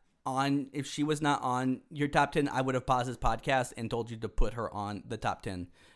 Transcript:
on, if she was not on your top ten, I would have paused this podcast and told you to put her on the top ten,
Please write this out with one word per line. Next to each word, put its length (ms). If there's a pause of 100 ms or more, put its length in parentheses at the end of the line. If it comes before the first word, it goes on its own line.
(260)
on, 460
if 140
she 180
was 160
not 220
on 480
your 180
top 240
ten, 160
I 140
would 120
have 120
paused 240
this 80
podcast 580
and 140
told 200
you 60
to 120
put 260
her 180
on 340
the 120
top 240
ten, 260 (280)